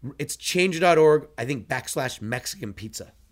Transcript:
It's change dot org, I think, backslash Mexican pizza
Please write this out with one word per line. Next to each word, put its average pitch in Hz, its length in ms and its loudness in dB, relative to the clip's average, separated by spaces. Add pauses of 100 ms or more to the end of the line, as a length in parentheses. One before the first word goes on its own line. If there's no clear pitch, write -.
(180)
It's - 180 -8
change 180 440 -2
dot 170 180 6
org, 151 300 6 (100)
I 117 80 -6
think, 131 220 -6
backslash 127 520 -6
Mexican 107 540 -8
pizza 107 380 -16 (200)